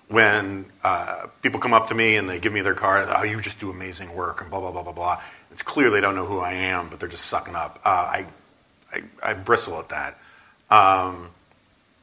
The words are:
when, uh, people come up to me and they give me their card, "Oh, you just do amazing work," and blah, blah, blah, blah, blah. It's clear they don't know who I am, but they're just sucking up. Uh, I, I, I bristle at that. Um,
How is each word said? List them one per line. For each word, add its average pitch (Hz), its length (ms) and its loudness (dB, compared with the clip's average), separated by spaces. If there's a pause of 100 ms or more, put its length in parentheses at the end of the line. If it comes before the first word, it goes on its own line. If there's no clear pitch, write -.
when, 104 580 4 (180)
uh, 92 440 -2 (140)
people 113 180 0
come 120 140 0
up 110 160 6
to 113 60 -4
me 113 220 4
and 95 120 -2
they 90 100 -4
give 101 140 0
me 104 80 -2
their 95 140 2
card, 98 340 2
"Oh, - 140 2
you 107 180 -4
just 104 180 -8
do 101 120 -8
amazing 92 420 -12
work," 90 280 -6
and 95 80 -14
blah, 98 100 -4
blah, 92 120 -6
blah, 87 120 -8
blah, 85 80 -12
blah. 87 300 -4 (300)
It's - 120 -10
clear 139 260 4
they 104 120 4
don't 98 140 2
know 92 100 -4
who 95 140 -4
I 90 140 -4
am, 92 360 -4
but 80 100 -16
they're 90 100 -8
just - 180 -8
sucking 87 280 -6
up. 78 300 -8
Uh, 104 40 4
I, 95 360 0 (680)
I, 50 80 -8 (220)
I 110 100 -2
bristle 95 460 -2
at 78 100 -12
that. 71 280 -8 (520)
Um, 92 600 4 (720)